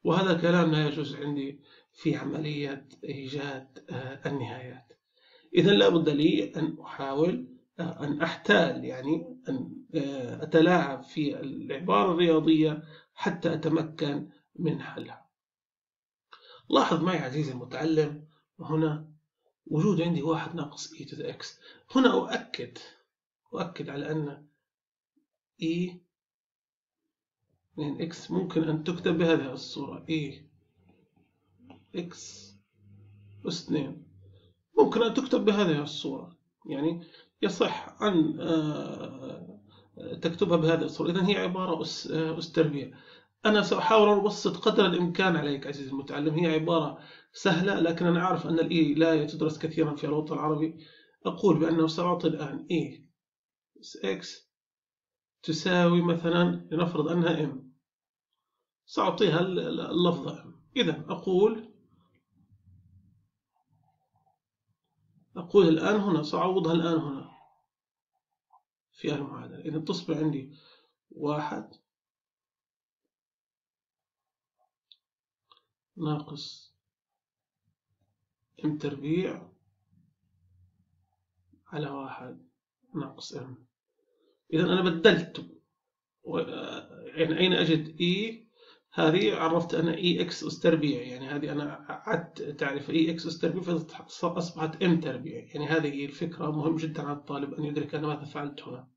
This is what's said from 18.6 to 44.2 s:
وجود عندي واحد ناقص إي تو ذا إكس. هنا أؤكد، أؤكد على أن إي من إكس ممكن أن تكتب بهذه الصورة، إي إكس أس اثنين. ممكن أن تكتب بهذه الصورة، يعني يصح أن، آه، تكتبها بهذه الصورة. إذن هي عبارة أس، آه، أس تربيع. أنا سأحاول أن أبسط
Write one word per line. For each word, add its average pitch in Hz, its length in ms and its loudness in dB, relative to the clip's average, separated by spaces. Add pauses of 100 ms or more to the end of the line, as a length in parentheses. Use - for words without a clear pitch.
وجود 170 360 2
عندي 170 200 0
واحد 160 340 -2
ناقص - 380 -10
إي 139 120 -14
تو 139 100 -16
ذا 143 140 -8
إكس. - 300 -14 (360)
هنا - 180 6
أؤكد، - 640 -4 (760)
أؤكد - 360 -6
على 143 220 -6
أن 147 360 -6 (1120)
إي 175 460 -4 (1700)
من 147 240 -6
إكس - 300 -8
ممكن 170 320 0
أن 156 200 -2
تكتب 175 340 -2
بهذه 156 360 2
الصورة، - 560 -12
إي 151 400 -6 (1500)
إكس - 580 -12 (920)
أس - 160 -6
اثنين. - 440 -4 (720)
ممكن 233 260 6
أن 220 100 2
تكتب 233 320 0
بهذه 196 360 4
الصورة، - 560 -8 (280)
يعني 160 380 -4 (380)
يصح 185 600 -2
أن، 175 380 2
آه، - 1200 -4 (600)
تكتبها 170 360 2
بهذه 160 240 2
الصورة. - 280 -4
إذن 180 160 0
هي 196 100 4
عبارة 185 460 -2
أس، - 300 -8
آه، 160 260 -2
أس 165 140 -10
تربيع. 143 460 0 (480)
أنا 214 160 6
سأحاول 208 480 6
أن 208 100 6
أبسط - 380 0